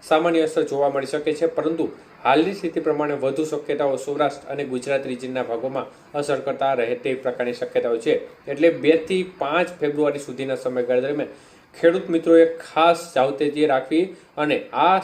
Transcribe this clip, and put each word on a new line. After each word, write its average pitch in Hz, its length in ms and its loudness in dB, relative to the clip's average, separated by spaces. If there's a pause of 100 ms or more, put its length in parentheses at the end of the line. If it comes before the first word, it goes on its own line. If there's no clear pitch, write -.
સામાન્ય 165 360 4
અસર 156 260 0
જોવા 139 200 2
મળી 135 220 -4
શકે 151 260 -2
છે, 165 100 0
પરંતુ 156 380 -2 (380)
હાલની 160 300 4
સ્થિતિ 165 260 -4
પ્રમાણે 147 440 -2
વધુ 135 220 0
શક્યતાઓ 143 500 -2
સૌરાષ્ટ્ર 143 560 -4
અને 139 120 -6
ગુજરાત 135 460 -4
રિજનના 127 340 -6
ભાગોમાં 120 420 -4 (280)
અસર 143 260 -2
કરતા 135 340 -2
રહે 120 300 -2
તે 131 100 -2 (100)
પ્રકારની 123 360 -2
શક્યતાઓ 120 380 -2
છે. 139 160 0 (320)
એટલે 143 220 4 (140)
બે 156 160 4 (100)
થી 185 140 0 (160)
પાંચ 160 300 0 (120)
ફેબ્રુઆરી 143 460 0
સુધીના 131 380 -6
સમયગાળા 127 420 2
દરમિયાન 143 260 -4 (420)
ખેડૂત 175 420 2
મિત્રોએ 165 280 8 (220)
ખાસ 165 480 2
સાવચેતી 143 580 2
રાખવી 156 320 0 (320)
અને 147 200 0 (280)
આ 185 200 4